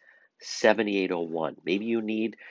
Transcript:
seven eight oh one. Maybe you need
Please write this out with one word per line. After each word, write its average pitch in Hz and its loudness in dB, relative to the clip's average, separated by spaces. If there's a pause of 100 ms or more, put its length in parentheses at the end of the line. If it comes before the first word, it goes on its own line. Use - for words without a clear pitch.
(400)
seven 107 2
eight 95 2
oh 85 0
one. 80 -4
Maybe 101 0
you 117 0
need 110 -4 (140)